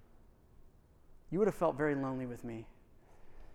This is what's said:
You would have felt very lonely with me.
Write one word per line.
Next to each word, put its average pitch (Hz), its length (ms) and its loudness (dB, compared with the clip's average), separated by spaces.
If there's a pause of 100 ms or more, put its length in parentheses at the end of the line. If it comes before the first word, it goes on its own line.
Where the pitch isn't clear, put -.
(1300)
You 160 80 0
would 208 100 6
have 180 60 2
felt 160 220 2
very 147 180 4
lonely 131 320 -2
with 120 180 -8
me. 113 220 -6 (880)